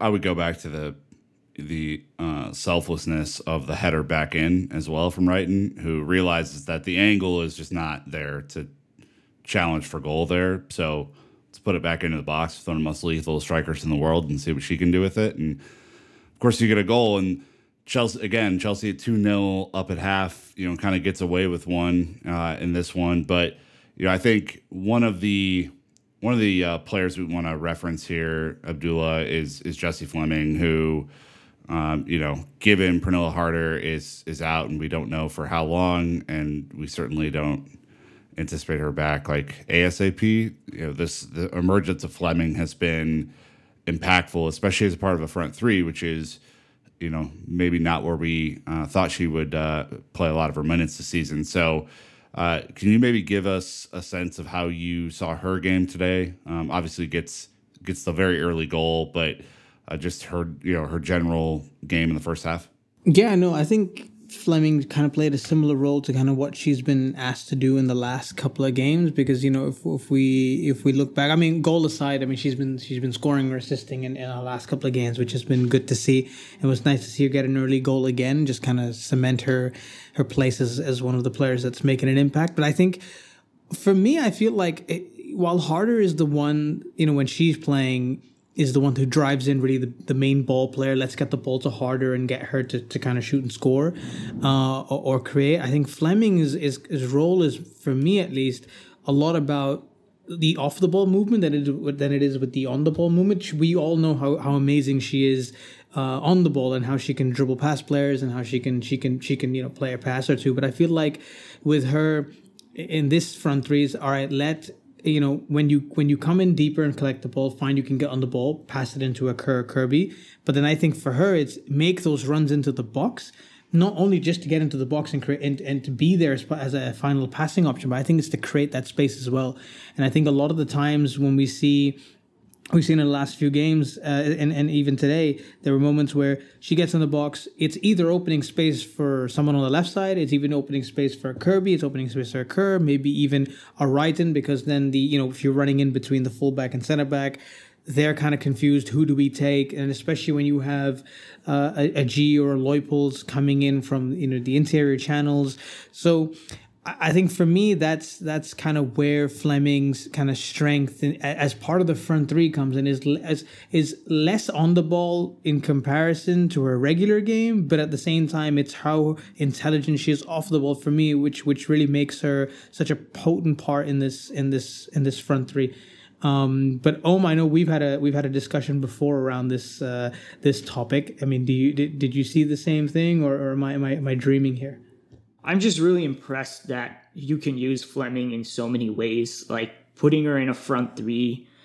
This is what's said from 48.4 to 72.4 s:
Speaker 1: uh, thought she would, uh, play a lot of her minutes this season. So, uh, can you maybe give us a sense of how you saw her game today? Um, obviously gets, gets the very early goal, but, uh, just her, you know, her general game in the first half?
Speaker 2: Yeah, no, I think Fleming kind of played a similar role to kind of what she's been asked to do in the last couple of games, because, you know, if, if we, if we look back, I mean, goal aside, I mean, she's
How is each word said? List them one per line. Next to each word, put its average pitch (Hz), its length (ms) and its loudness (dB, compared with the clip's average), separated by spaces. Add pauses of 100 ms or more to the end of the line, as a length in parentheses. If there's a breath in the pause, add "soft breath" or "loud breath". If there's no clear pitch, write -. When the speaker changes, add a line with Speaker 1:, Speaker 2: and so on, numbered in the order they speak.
Speaker 1:
uh, 80 200 -4
thought 90 240 2
she 87 160 -2
would, 78 280 -2
uh, 78 300 -2 (280)
play 85 160 0
a 78 60 0
lot 80 160 0
of 73 60 -8
her 76 60 -4
minutes 80 360 0
this 71 80 -12
season. 76 380 -4
So, 80 420 0 (480 loud breath)
uh, 85 260 0 (140)
can 101 160 2
you 110 80 8
maybe 120 240 4
give 98 240 0
us 95 460 -4
a 90 100 -10
sense 90 360 -8
of 80 80 -10
how 90 220 -4
you 87 420 -6
saw 82 240 -6
her 92 260 -4
game 92 260 2
today? 90 480 -2 (120)
Um, 82 240 -6
obviously 82 360 -4
gets, 80 420 -8 (340)
gets - 220 -8
the 87 80 -4
very 90 280 2
early 80 260 -2
goal, 82 460 -2
but, 80 260 -2 (500 loud breath)
uh, 80 80 -8
just 82 280 -8
her, 87 240 -4 (140)
you 90 120 0
know, 78 120 -2
her 82 140 -4
general 80 640 0 (220)
game 82 240 0
in 80 40 0
the 73 80 -4
first 82 220 -6
half? 82 240 -6 (360)
Speaker 2:
Yeah, 202 300 6
no, 180 200 4
I 151 100 2
think 202 440 0 (220)
Fleming 156 540 2
kind 147 200 0
of 143 80 2
played 151 220 0
a 139 40 0
similar 151 360 2
role 143 280 2
to 135 100 -4
kind 131 160 2
of 135 80 2
what 139 180 -2
she's 135 280 0
been 131 340 2
asked 127 320 -6
to 139 80 -2
do 131 200 4
in 131 120 2
the 123 80 0
last 123 400 -6
couple - 280 -2
of 135 100 0
games, 151 360 2
because, 131 320 2
you 139 80 2
know, 135 160 0
if, 139 180 -8
if 156 240 -4
we, 131 640 2
if 127 140 -2
we 135 80 6
look 135 240 0
back, 143 160 2
I - 20 4
mean, 165 280 4
goal 165 220 4
aside, 139 380 0
I 131 40 -2
mean, 131 100 -2
she's 131 180 -2